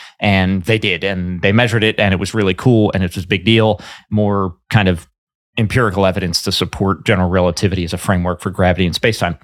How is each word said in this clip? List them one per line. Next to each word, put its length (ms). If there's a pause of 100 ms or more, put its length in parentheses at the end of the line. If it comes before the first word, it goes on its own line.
(200)
And 440
they 140
did. 240
And 380
they 100
measured 320
it. 160
And 140
it 80
was 140
really 200
cool. 380
And 100
it 140
was 80
a 20
big 200
deal. 340 (300)
More 440 (140)
kind 180
of 220 (500)
empirical 460
evidence 380
to 100
support 540
general 240
relativity 540
as 100
a 40
framework 440
for 80
gravity 340
and 100
space-time. 500